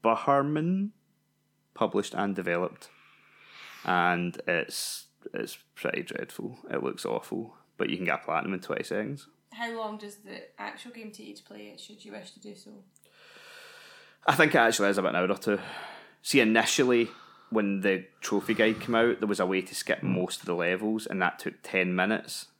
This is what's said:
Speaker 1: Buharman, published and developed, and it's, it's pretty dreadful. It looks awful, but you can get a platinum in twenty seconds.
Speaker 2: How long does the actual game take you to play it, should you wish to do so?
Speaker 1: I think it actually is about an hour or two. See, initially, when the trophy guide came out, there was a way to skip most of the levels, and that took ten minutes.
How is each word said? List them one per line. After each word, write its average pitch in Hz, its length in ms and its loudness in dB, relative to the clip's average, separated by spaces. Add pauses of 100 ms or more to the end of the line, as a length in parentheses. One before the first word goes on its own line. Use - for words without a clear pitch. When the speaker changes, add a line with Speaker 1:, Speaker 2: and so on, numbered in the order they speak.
Speaker 1:
Buharman, 151 880 2 (800)
published 104 400 -2
and 101 220 -2
developed, 90 540 -2 (960)
and 87 600 2
it's, - 580 -4 (280)
it's - 240 -6 (180)
pretty - 280 -4
dreadful. - 560 -10 (100)
It - 140 -4
looks - 220 -6
awful, - 500 -6 (220)
but - 120 -2
you - 80 -2
can 90 80 -4
get 78 160 0
a - 40 -14
platinum 82 280 -2
in 90 60 -4
twenty - 240 -4
seconds. 135 440 -6 (260)
Speaker 2:
How 226 240 -8
long 214 200 -8
does 208 200 -16
the 196 240 -16 (180)
actual 214 320 -12
game 226 200 -16
take 214 160 -18
you 208 80 -16
to - 80 -20
play 208 300 -18
it, - 60 -20
should - 240 -20
you 208 80 -16
wish 190 200 -14
to - 80 -20
do 208 160 -16
so? 208 160 -20 (1500)
Speaker 1:
I - 100 6
think 151 200 6
it - 20 8
actually 113 320 6
is 98 80 2
about 92 180 2
an 90 60 4
hour 92 100 2
or 101 60 0
two. 104 220 0 (600)
See, - 180 4
initially, 117 680 6 (400)
when 101 320 2
the 95 240 2 (160)
trophy 104 320 0
guide 110 280 4
came 117 140 0
out, 117 240 4
there 110 80 0
was 101 120 0
a 92 60 4
way 95 160 2
to - 140 -10
skip - 260 -2
most 92 380 0
of - 80 -14
the 87 80 0
levels, 104 500 0
and 95 160 -4
that - 180 0
took - 240 -8
ten 92 320 0
minutes. 98 520 -2 (120)